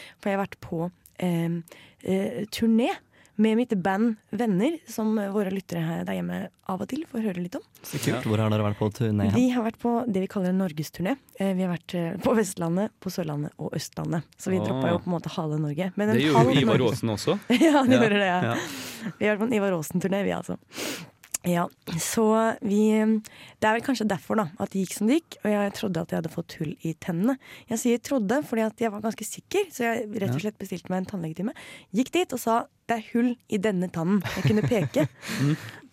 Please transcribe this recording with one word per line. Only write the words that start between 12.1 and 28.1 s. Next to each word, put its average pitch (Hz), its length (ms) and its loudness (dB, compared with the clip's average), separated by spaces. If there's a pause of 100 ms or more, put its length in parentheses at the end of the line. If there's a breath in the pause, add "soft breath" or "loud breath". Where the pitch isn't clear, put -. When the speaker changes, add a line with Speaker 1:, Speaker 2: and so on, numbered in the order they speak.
Speaker 1:
på 262 140 4
Vestlandet, 185 540 0 (100)
på 185 100 -8
Sørlandet 151 480 -4
og - 160 -6
Østlandet. 156 480 -4 (160)
Så 190 140 -4
vi 185 80 2
Speaker 3:
Åh. 107 80 0
Speaker 1:
droppa 131 240 0
jo 175 80 2
på - 100 -10
en 170 100 0
måte 160 140 -8
halve 151 240 -2
Norge. 151 380 -2
Men 208 140 2
en 220 40 4
Speaker 3:
Det 123 80 4
gjorde 151 140 4
Speaker 1:
halv - 180 6
Speaker 3:
jo 147 60 6
Ivar - 180 4
Speaker 1:
Norge 120 140 4
Speaker 3:
Aasen - 180 -2
også. 143 340 0
Speaker 1:
<laughs> - 60 -18
Ja, 285 320 6
det 254 80 4
Speaker 3:
Ja. 254 80 8
Speaker 1:
gjorde 208 240 4
det, 190 80 2
ja. 180 120 2
Speaker 3:
Ja. 117 140 0 (640 loud breath)
Speaker 1:
Vi 208 80 0
har 214 100 4
vært 190 40 -8
på 220 100 2
en - 40 0
Ivar 202 180 2
Aasen-turné, 185 500 -2
vi, 185 80 0
altså. - 260 -6 (880 loud breath)
Ja, 175 220 2 (340)
så - 240 2 (400)
vi, 202 140 2 (800 loud breath)
det 214 80 2
er 214 80 4
vel 233 80 -2
kanskje 233 240 0
derfor 202 320 -2
da, 202 60 -2 (120)
at 220 140 -4
det 190 140 -2
gikk - 100 -10
som 214 140 0
det 294 100 4
gikk, - 240 -20
og 208 80 2
jeg 202 240 0
trodde 185 240 -4
at 170 140 -6
jeg 180 80 -2
hadde 165 100 -8
fått - 240 -10
hull 156 140 -4 (180)
i 160 60 -4 (100)
tennene. 185 300 0 (340 loud breath)
Jeg 226 140 -4
sier 240 180 2
trodde, 240 380 0 (100)